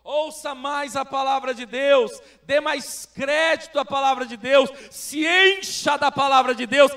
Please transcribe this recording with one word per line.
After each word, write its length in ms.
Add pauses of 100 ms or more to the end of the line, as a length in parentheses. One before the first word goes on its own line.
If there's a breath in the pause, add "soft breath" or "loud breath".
Ouça 520
mais 400
a 100
palavra 480
de 120
Deus, 460 (300 loud breath)
dê 200
mais 440
crédito 720
à 60
palavra 420
de 120
Deus, 320 (200 loud breath)
se 380
encha 720
da 120
palavra 460
de 100
Deus, 320